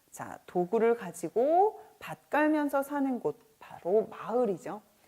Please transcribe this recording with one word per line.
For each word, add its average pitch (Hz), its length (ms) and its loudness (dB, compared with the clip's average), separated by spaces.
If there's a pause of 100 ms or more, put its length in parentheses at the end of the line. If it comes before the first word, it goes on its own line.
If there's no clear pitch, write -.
(100)
자, - 360 -14
도구를 226 500 2
가지고 262 840 0 (180)
밭 - 320 -14
갈면서 294 520 2
사는 269 380 -2
곳, 147 160 -2 (220)
바로 - 480 0
마을이죠. 208 760 -4 (280)